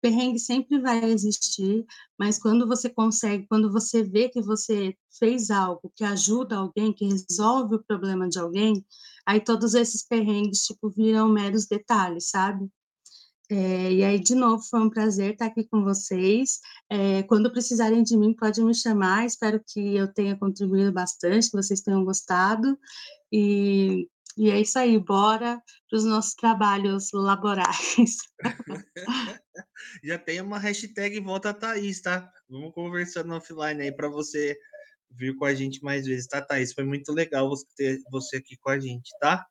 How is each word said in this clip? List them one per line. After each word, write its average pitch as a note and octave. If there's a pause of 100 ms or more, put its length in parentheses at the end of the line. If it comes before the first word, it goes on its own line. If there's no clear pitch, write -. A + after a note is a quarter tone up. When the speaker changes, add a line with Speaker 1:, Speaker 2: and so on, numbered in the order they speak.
Speaker 1:
Perrengue A#3+
sempre C4
vai A#3
existir, G#3 (340)
mas G#3
quando A#3
você A#3+
consegue, G#3
quando A3
você A3
vê G#3
que B3
você G3+ (220)
fez A3+
algo F#3
que A3
ajuda G3+
alguém, G#3
que G#3
resolve G#3
o G#3+
problema F#3+
de F3
alguém, G3 (420)
aí G#3
todos G#3+
esses A#3
perrengues, G#3
tipo, -
viram A3
meros G#3
detalhes, F#3+
sabe? G3 (800)
É, F#3
e F#3+
aí, G3+
de G#3+
novo, A#3
foi -
um A3
prazer G#3+
tá A3+
aqui A3
com G#3+
vocês. G3 (300)
É, G3
quando A3
precisarem A#3
de A3+
mim, G#3+
pode G#3+
me A#3
chamar. G#3
Espero A3
que G3+
eu G3
tenha G3+
contribuído G3
bastante, F3+
que -
vocês G3
tenham G3
gostado. G3+ (520)
E, G3+ (300)
e G#3+
é G3+
isso G#3+
aí, A#3+
bora A3 (300)
pros A3
nossos G#3+
trabalhos G3
laborais. G3 (220)
<laughs> G3 (600)
Speaker 2:
Já E3
tem E3+
uma G3+
hashtag G3+
Volta F#3+
Thaís, G#3
tá? F3+ (180)
Vamos D3
conversando F3
offline D3+
aí C#3
pra D3
você D3 (540)
vir C3
com C#3
a C#3
gente C3+
mais C#3
vezes, B2+
tá, C#3
Thaís? C3
Foi C#3
muito C#3+
legal D3
você C#3 (100)
ter C3+ (120)
você C3
aqui C3
com -
a C#3
gente, B2 (100)
tá? E3